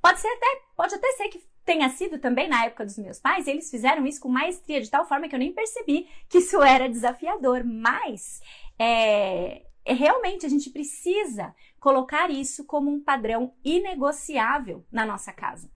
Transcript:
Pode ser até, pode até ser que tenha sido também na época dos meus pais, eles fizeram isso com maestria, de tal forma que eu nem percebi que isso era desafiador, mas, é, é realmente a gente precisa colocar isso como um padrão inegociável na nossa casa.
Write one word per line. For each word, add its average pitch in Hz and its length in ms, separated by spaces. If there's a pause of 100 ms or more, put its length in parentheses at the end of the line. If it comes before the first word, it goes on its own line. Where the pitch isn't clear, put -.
Pode 359 180
ser - 80
até, 508 340 (160)
pode 359 180
até 523 180
ser 415 160
que 349 140 (220)
tenha 311 240
sido 330 300
também 254 280
na 233 180
época 226 200
dos 202 120
meus 202 220
pais, 330 280
eles 294 220
fizeram 262 360
isso 294 160
com 269 80
maestria, 302 520
de 214 80
tal 311 180
forma 294 200
que - 80
eu 240 40
nem 294 120
percebi 381 560 (200)
que - 120
isso 349 220
era 262 280
desafiador, 247 760
mas, 233 760 (360)
é, 208 840 (220)
é - 80
realmente 370 520
a 285 40
gente 285 200
precisa 294 840 (240)
colocar 269 500
isso 277 360
como 294 260
um 294 80
padrão 247 540 (100)
inegociável 285 1300
na 220 140
nossa 202 280
casa. - 420